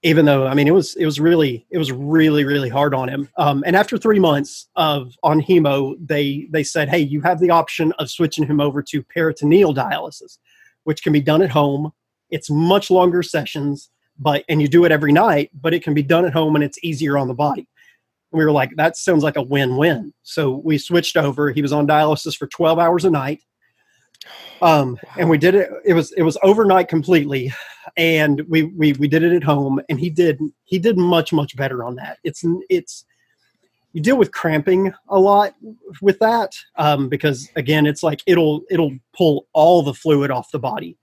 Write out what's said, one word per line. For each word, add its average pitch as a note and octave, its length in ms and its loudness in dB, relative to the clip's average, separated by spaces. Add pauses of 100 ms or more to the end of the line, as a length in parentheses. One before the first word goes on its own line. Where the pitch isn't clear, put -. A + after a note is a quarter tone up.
Even D#3+ 220 4
though, C#3 220 4
I C3 80 -2
mean, C#3+ 140 2
it E3 60 4
was, F3 200 0
it F3+ 100 -4
was D3 140 -4
really, D3+ 520 0
it F3+ 80 -6
was D3 120 -4
really, D3 540 2
really C#3 240 -2
hard C#3 260 0
on C3 140 -4
him. C#3 200 -8 (100)
Um, C#3+ 280 0
and F3 80 0
after G#3 240 2
three G#3+ 220 2
months C#3+ 560 0
of, C#3+ 380 -2 (100)
on D3+ 160 2
hemo, C#3+ 580 0
they, D3 520 -4
they D#3 120 -2
said, D3 260 -4
"Hey, E3+ 120 2
you D3 220 -2
have E3 180 0
the F3 100 2
option E3 480 0
of C#3+ 100 -6
switching D#3 380 -2
him D3 140 0
over C#3+ 220 -2
to C#3+ 200 -8
peritoneal D#3+ 720 2
dialysis, C#3+ 640 -8 (460)
which D#3 180 -6
can D#3 100 0
be D3 100 2
done D#3 200 2
at E3+ 80 0
home. D3 420 -2 (380)
It's D3+ 200 -10
much F3 380 0
longer F3+ 360 2
sessions, C#3+ 680 -6 (260)
but, C#3+ 320 -2
and D#3 140 0
you D3 60 0
do E3+ 160 4
it D#3+ 80 4
every D3 200 2
night, E3 380 2 (100)
but D#3+ 140 -2
it E3+ 80 -4
can D3+ 120 -4
be D3 100 0
done E3 200 2
at D#3 100 -4
home D#3 200 0
and D3 80 2
it's C#3+ 220 -6
easier C#3+ 340 -4
on C3+ 80 -2
the B2 80 -6
body." D3 320 -4 (640)
And D#3+ 80 -4
we D#3 60 2
were D3+ 80 2
like, C3 240 -2
"That D#3+ 200 0
sounds D#3 280 0
like D3+ 120 -2
a C#3 60 -4
win-win." C3+ 680 0 (100)
So C3+ 400 -4
we D#3 160 -2
switched - 380 -2
over. D3 340 -2
He C#3+ 120 -4
was C#3 100 -2
on D3 160 0
dialysis D3+ 480 0
for C#3 100 -10
twelve E3 320 -2
hours E3+ 280 0
a F3+ 40 4
night. C#3+ 300 -4 (1200)
Um, C#3+ 360 2 (200)
and E3 100 0
we D#3+ 100 4
did F3 160 2
it, G3 160 2 (140)
it F#3+ 80 2
was, E3 200 0
it F3+ 100 -2
was D#3+ 200 0
overnight G3 460 4
completely. C#3+ 640 0 (440)
And D#3 520 2
we, D#3+ 160 2
we, D#3 300 0
we C#3+ 120 -2
did D#3 160 2
it E3+ 100 2
at F3 120 0
home, C#3 440 0
and C3+ 120 -4
he F3 100 -4
did, D#3 300 0 (240)
he F#3 140 -4
did G3+ 180 0
much, F3 360 0
much - 220 -2
better B2+ 300 -6
on B2 120 -10
that. - 280 -16
It's, D#3+ 180 -10 (260)
it's, - 360 -4 (880)
you D#3+ 80 -8
deal B3 160 2
with A3 160 2
cramping F3+ 600 0 (160)
a G3 100 2
lot G3+ 360 4 (460)
with G3 180 0
that, A3 380 0 (200)
um, D3 320 0
because C#3 460 -4
again, D3+ 320 0
it's D3 160 -4
like, D3+ 240 -4
it'll, D#3+ 440 2
it'll D#3+ 260 -2 (180)
pull D#3 380 0
all E3 300 4
the C#3 120 -4
fluid C#3+ 360 0
off B2 200 -8
the D3 80 -8
body. A2+ 440 -8